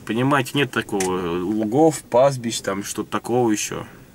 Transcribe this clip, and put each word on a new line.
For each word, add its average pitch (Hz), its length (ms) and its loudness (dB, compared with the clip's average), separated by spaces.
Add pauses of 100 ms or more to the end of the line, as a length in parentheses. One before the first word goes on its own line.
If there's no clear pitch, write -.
понимаете, 131 500 0
нет 143 160 2
такого 92 720 -2
лугов, 110 600 2
пастбищ, 123 580 2
там, 98 240 -4
что-то - 260 -8
такого 117 400 0
еще. 104 360 -4 (280)